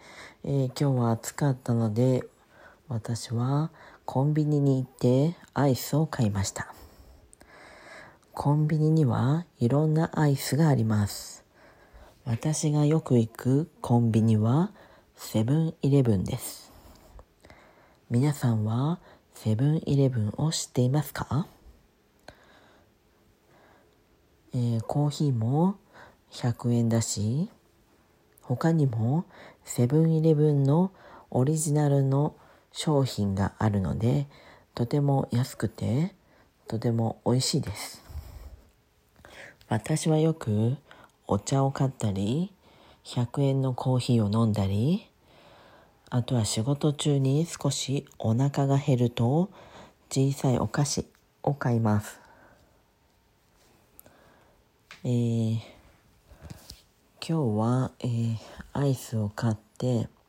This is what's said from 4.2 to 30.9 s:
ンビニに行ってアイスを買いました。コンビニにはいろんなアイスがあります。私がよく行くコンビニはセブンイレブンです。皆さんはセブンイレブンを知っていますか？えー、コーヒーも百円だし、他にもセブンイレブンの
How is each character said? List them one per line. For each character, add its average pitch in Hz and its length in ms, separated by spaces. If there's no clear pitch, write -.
ン 151 120
ビ 151 100
ニ 147 140
に 139 180
行 131 100
っ - 0
て 135 480
ア 139 120
イ 127 80
ス - 220
を 156 80
買 123 220
い - 20
ま 98 140
し - 80
た。 - 200
コ - 220
ン 151 140
ビ 156 100
ニ 156 140
に 160 140
は 123 420
い 120 80
ろ 147 200
ん 156 80
な 160 180
ア 151 140
イ 139 80
ス - 200
が 160 120
あ 139 80
り 113 100
ま 104 220
す。 - 360
私 147 460
が 147 140
よ 156 160
く 123 160
行 113 100
く 139 440
コ 120 160
ン 117 140
ビ 110 100
ニ 110 160
は 127 340
セ - 280
ブ 131 120
ン 160 260
イ 139 80
レ 139 140
ブ 113 120
ン 90 80
で - 140
す。 - 340
皆 139 220
さ 120 180
ん 110 140
は 131 340
セ 110 220
ブ 131 100
ン 156 220
イ 139 80
レ 139 140
ブ 127 100
ン 107 180
を 156 140
知 - 160
っ - 20
て 127 140
い 127 80
ま 151 100
す - 100
か？ - 360
え 131 40
ー、 117 240
コ 147 260
ー - 20
ヒ 147 220
ー - 20
も 143 440
百 120 420
円 117 160
だ 113 140
し、 117 480
他 143 280
に 156 140
も 120 400
セ - 240
ブ 156 180
ン 160 120
イ 156 40
レ 160 140
ブ 151 180
ン 143 80
の 160 300